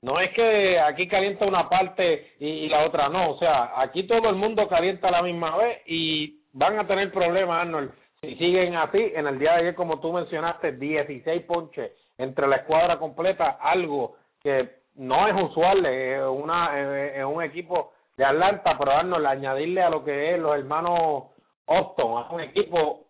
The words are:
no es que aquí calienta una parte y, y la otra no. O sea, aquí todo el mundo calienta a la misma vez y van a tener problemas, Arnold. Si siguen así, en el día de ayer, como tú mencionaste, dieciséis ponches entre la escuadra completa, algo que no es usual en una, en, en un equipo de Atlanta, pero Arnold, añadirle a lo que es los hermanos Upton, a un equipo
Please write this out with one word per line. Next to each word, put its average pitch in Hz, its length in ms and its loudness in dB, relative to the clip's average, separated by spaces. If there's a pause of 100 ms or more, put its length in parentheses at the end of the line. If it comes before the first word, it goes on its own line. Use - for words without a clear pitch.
no 131 180 -2
es 180 120 0
que 208 500 4
aquí 156 260 0
calienta 196 380 0
una 190 240 0
parte 185 720 0
y, 147 80 -4
y 156 220 -6
la 156 160 4
otra 147 240 0
no. 170 220 0
O - 60 -8
sea, 131 400 2
aquí 143 260 -2
todo 226 260 2
el 190 60 2
mundo 214 300 0
calienta 185 420 0
a - 20 4
la 175 100 4
misma 170 380 -2
vez 233 260 0
y 160 560 -4 (140)
van 175 240 2
a 202 80 -2
tener 196 260 0
problemas, 175 480 2
Arnold. 165 300 -4 (320)
Si 135 140 -10
siguen 175 380 2
así, 170 400 0
en 156 120 -2
el 135 120 -4
día 151 140 4
de 170 60 4
ayer, 170 160 0
como 165 260 -4
tú 165 140 -4
mencionaste, 170 580 -4
dieciséis 147 720 -4
ponches 165 500 -6 (240)
entre 139 320 -2
la 135 80 4
escuadra 165 400 2
completa, 165 640 -2
algo 151 560 -2 (260)
que 131 280 0 (240)
no 135 340 0
es 196 60 0
usual 185 500 2
en 131 380 -2
una, 147 580 -2
en, 139 400 -4
en 135 60 -4
un 156 160 -4
equipo 165 500 -6 (240)
de 131 80 2
Atlanta, 165 540 2
pero 135 140 2
Arnold, 165 340 2
añadirle 139 560 -2
a 175 80 4
lo 156 120 -2
que 147 300 -2
es 175 80 0
los 151 160 0
hermanos 156 680 -2 (420)
Upton, 147 500 0
a 120 160 -6
un 170 80 -6
equipo 160 680 0